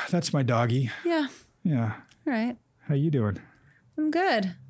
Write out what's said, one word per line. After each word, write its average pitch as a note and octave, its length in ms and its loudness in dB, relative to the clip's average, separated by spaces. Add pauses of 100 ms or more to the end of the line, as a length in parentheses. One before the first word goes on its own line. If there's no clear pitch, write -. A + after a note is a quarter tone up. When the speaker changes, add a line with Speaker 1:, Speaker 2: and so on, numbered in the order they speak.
Speaker 1:
that's E3+ 220 0
my C#3+ 120 2
doggy. A#2+ 460 2 (140)
Speaker 2:
Yeah. D#4+ 240 0 (360)
Speaker 1:
Yeah. A#2+ 320 0 (300)
Speaker 2:
All D4 60 0
right. A#3+ 240 -2 (320)
Speaker 1:
How D3 80 0
you D3+ 160 2
doing? G#2+ 280 0 (580)
Speaker 2:
I'm D#4 120 0
good. C#4 460 0 (140)